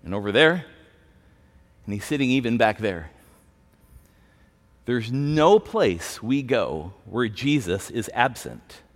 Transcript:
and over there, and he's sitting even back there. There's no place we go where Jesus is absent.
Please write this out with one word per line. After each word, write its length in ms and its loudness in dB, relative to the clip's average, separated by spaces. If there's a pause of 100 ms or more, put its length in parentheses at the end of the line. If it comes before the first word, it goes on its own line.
and 100 -6
over 160 -4
there, 340 4 (1200)
and 80 -8
he's 120 -8
sitting 260 0
even 260 2
back 220 2
there. 320 -4 (1700)
There's 260 -2
no 480 4
place 640 -2
we 200 0
go 500 -2 (120)
where 220 -2
Jesus 640 -2
is 240 -4
absent. 680 -4 (140)